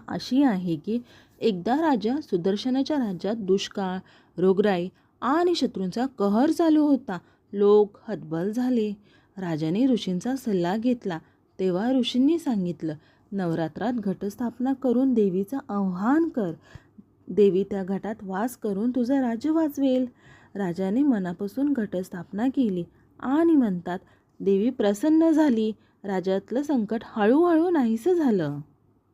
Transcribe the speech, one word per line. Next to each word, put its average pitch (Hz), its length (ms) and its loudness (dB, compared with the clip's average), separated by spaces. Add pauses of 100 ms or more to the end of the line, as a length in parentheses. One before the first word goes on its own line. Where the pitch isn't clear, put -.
अशी 247 360 0
आहे 185 320 2
की 208 240 -4 (420)
एकदा 214 340 0
राजा 277 460 0
सुदर्शनाच्या 254 760 -2
राज्यात 202 380 -2
दुष्काळ, 190 600 -2 (400)
रोगराई 185 520 2 (320)
आणि 339 340 0
शत्रूंचा 220 500 -4
कहर 220 440 0
चालू 311 360 2
होता. 269 320 0 (360)
लोक 202 440 4 (100)
हतबल 165 440 -6
झाले. 233 420 -2 (440)
राजाने 170 500 -2
ऋषींचा 214 480 -2
सल्ला 196 420 -2
घेतला. 220 420 -4 (400)
तेव्हा 190 320 0
ऋषींनी 262 480 2
सांगितलं, 175 560 -4 (360)
"नवरात्रात 180 640 -4
घटस्थापना 233 800 -4
करून 254 400 0
देवीचं 202 440 0 (120)
आवाहन 202 600 0
कर. 202 220 -4 (760)
देवी 196 360 4
त्या 196 200 -6
घटात 190 380 -6
वास 202 360 -6
करून 214 340 -4
तुझं 254 300 0
राज्य 233 280 -2
वाचवेल." 277 560 0 (500)
राजाने 190 480 0
मनापासून 208 680 -2
घटस्थापना 190 760 -4
केली 208 360 0 (360)
आणि 320 340 2
म्हणतात 185 460 0 (400)
देवी 196 300 2
प्रसन्न 302 600 2
झाली. 254 420 2 (320)
राज्यातलं 196 600 -2
संकट 233 400 -2
हळूहळू 320 640 2
नाहीसं 254 440 2
झालं. 190 460 0 (540)